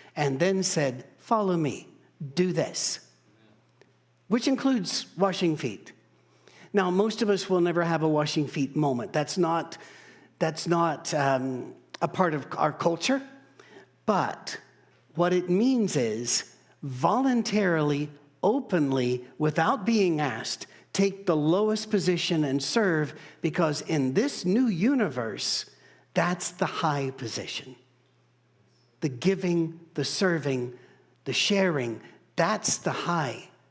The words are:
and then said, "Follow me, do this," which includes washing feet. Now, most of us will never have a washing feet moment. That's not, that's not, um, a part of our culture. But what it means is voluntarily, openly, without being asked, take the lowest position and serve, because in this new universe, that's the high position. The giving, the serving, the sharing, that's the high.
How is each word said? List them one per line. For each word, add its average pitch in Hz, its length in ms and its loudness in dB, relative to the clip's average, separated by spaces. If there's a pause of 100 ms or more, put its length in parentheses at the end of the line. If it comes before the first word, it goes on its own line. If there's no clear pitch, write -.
(160)
and 139 240 0
then 190 240 2
said, 139 420 -2 (120)
"Follow 202 400 0
me, 143 300 -2 (480)
do 180 180 2
this," - 460 -4 (1300)
which 240 200 2
includes 262 600 0 (100)
washing 175 400 2
feet. 113 340 -8 (800)
Now, 190 180 2
most 208 320 2
of 214 80 2
us 196 200 0
will 180 120 4
never 175 220 2
have 165 180 0
a 160 60 2
washing 151 400 0
feet 135 280 -4
moment. 131 380 0
That's 147 240 -2
not, 165 400 0 (600)
that's 160 280 -2
not, 165 460 0
um, 135 600 0 (280)
a 170 60 2
part 170 260 0
of 135 140 -6 (100)
our 147 140 2
culture. 175 500 0 (840)
But 160 520 0 (580)
what 175 180 2
it 180 160 0
means 220 460 2
is 120 600 -2 (260)
voluntarily, 165 1300 2 (320)
openly, 135 840 2 (140)
without 170 480 0
being 190 340 2
asked, 120 460 -4 (280)
take 196 320 0
the 170 100 4
lowest 202 540 2
position 170 540 2
and 139 180 0
serve, 160 520 0 (280)
because 156 400 0
in 131 320 0
this 247 300 -2
new 220 240 2
universe, 165 1000 0 (480)
that's 175 380 -2
the - 140 -2
high 143 460 -2
position. 127 640 -10 (1300)
The 147 80 -2
giving, 170 680 0 (140)
the 143 120 -4
serving, 139 680 -2 (520)
the 135 80 -4
sharing, 147 680 0 (340)
that's 190 440 0
the 160 120 -2
high. 139 580 -4 (220)